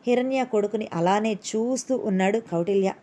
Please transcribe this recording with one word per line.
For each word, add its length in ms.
హిరణ్య 400
కొడుకుని 480
అలానే 400
చూస్తూ 600
ఉన్నాడు 360
కౌటిల్య. 480